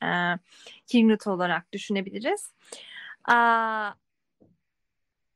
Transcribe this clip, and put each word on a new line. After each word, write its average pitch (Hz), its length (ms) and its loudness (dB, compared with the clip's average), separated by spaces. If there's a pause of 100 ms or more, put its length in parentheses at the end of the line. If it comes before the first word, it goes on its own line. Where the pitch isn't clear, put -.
e, 170 60 0 (800)
kimlik 220 400 4
olarak 175 460 -2
düşünebiliriz. 202 800 -6 (720)
Aa, 226 640 2 (1400)